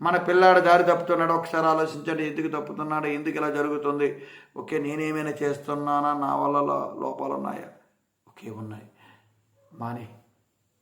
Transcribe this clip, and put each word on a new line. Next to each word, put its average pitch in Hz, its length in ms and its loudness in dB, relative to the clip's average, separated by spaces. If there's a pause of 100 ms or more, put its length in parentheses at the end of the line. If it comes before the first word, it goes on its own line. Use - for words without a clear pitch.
మన 175 160 2
పిల్లాడు 180 420 6
దారి 175 240 8
తప్పుతున్నాడు, 170 500 2
ఒకసారి 165 340 0
ఆలోచించండి, 156 560 0
ఎందుకు 151 380 -4
తప్పుతున్నాడు, 151 460 -6
ఎందుకు 147 300 -4
ఇలా 151 120 -2
జరుగుతుంది? 143 760 -2 (320)
ఓకే, 139 200 -4
నేనేమైనా 151 520 -4
చేస్తున్నానా, 147 840 -2
నా 139 220 -2
వల్ల 143 240 0
లో-, 143 420 -4
లోపాలు 135 320 -6
ఉన్నాయా? - 340 -8 (600)
ఓకే, - 220 -18
ఉన్నాయి, 107 380 -14 (840)
మానే. 117 340 -10 (760)